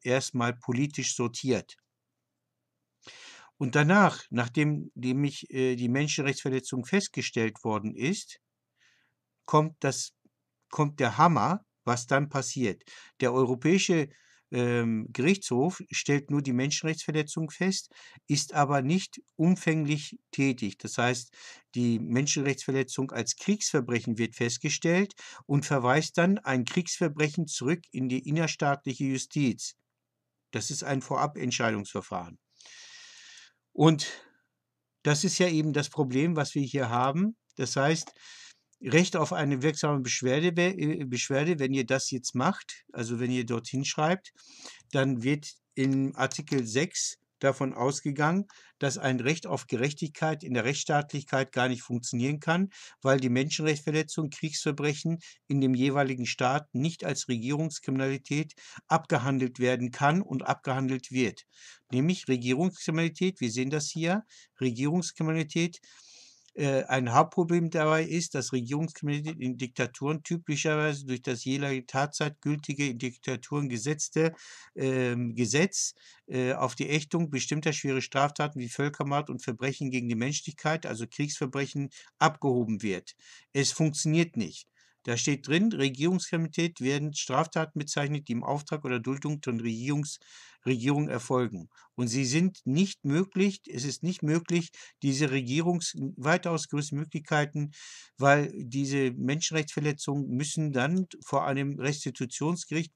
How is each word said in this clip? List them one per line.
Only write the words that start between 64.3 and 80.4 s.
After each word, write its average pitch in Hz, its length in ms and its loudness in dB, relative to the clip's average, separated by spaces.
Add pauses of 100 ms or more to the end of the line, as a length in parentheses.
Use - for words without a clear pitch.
Regierungskriminalität, 160 1200 0 (720)
äh, 135 320 2
ein 127 260 0
Hauptproblem 165 580 4
dabei 160 340 2
ist, 165 300 -4
dass 127 180 -4
Regierungskriminalität 147 840 -4
in 127 180 -4
Diktaturen 131 680 -4
typischerweise 151 800 -2
durch 127 160 -4
das 123 220 -4
jeweilige 135 420 -2
Tatzeit 147 540 -2
gültige 143 480 -2
in 120 100 -4
Diktaturen 131 720 -4
gesetzte, 147 640 -2 (400)
ähm, 123 640 0
Gesetz, 123 580 2 (320)
äh, 127 280 0
auf 123 200 0
die 139 140 -4
Ächtung 151 420 0
bestimmter 147 420 -2
schwere 135 300 -2
Straftaten 147 580 -2
wie 120 80 -6
Völkermord 143 640 -2
und 131 140 -8
Verbrechen 131 480 -4
gegen 123 160 -2
die 117 80 0
Menschlichkeit, 151 720 -2